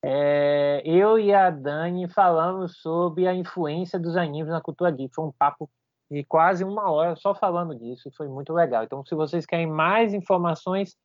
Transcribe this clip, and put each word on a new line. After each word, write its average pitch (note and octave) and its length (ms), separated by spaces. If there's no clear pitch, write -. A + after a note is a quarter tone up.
é, C#3+ 800
eu G3 340
e G3+ 140
a F#3+ 180
Dani E3 580
falamos F3+ 720
sobre E3+ 480
a F#3 80
influência F3 640
dos E3+ 180
animes D#3 320
na E3 120
cultura E3+ 300
geek. C3+ 240
Foi D#3+ 100
um D3+ 80
papo D3 380
de D3 140
quase F3 400
uma G3 260
hora D#3+ 280
só G3 180
falando F3 400
disso, A#2+ 340
e C3+ 40
foi D3 160
muito C#3 240
legal. C3 320
Então, C3+ 200
se E3 120
vocês D#3 280
querem E3 220
mais F#3 480
informações F#3 920